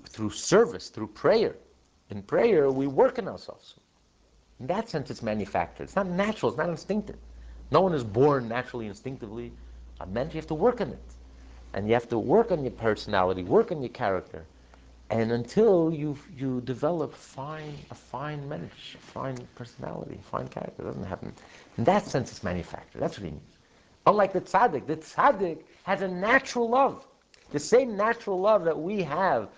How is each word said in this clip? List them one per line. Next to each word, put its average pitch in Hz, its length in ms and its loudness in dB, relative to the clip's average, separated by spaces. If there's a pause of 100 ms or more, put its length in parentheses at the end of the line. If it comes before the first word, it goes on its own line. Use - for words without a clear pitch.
through 107 240 -6
service, - 580 2
through 107 180 -8
prayer, 180 480 2 (540)
in 101 140 -8
prayer, 160 480 4
we 135 160 0
work 208 320 4
on 190 80 -6
ourselves. - 480 -14 (840)
In 123 60 -12
that 196 240 -2
sense, 139 220 -6
it's 110 100 -10
manufactured. 104 640 -4
It's - 120 -12
not 196 120 2
natural, 190 420 0
it's - 80 -2
not 160 120 0
instinctive. 196 480 -4 (520)
No 156 120 6
one 185 120 4
is 135 100 0
born 120 440 4
naturally, 117 400 -6
instinctively. 120 640 -10 (480)
A 87 80 -10
man, 117 220 -2
you 156 80 -8
have 156 100 -8
to 160 80 -2
work 233 260 2
on 143 80 -2
it. - 100 -10 (760)
And 101 120 -2
you 113 60 4
have 120 160 2
to 117 80 0
work 170 340 4
on 151 120 0
your 120 80 -2
personality, 98 720 0
work 180 280 4
on 151 120 -4
your 117 60 -6
character. 92 540 -4 (680)
And 113 200 0
until 165 640 4
you, 147 240 -4 (180)
you 127 260 -2
develop 139 520 -2
fine, 151 640 -12 (160)
a - 40 -14
fine 143 540 -10
mensch, - 460 -12
a - 20 -20
fine 127 400 -8 (180)
personality, - 640 -10
a 95 40 -18
fine - 240 -6
character, - 340 -10
it - 40 -10
doesn't - 180 -6
happen. - 300 -8 (440)
In 120 60 -2
that 190 240 4
sense, - 240 -2
it's - 120 -14
manufactured. - 560 -8
That's - 200 -4
what 101 60 -10
he 78 60 -8
means. - 260 -16 (500)
Unlike 196 260 4
the 185 80 0
tzaddik, 175 460 2
the 156 100 -2
tzaddik 185 640 2 (240)
has 196 180 -2
a 196 60 -2
natural 233 640 0
love, 247 360 2 (460)
the 143 80 -2
same 240 380 4
natural 208 420 0
love 202 260 4
that 151 140 0
we 190 220 -2
have 147 560 0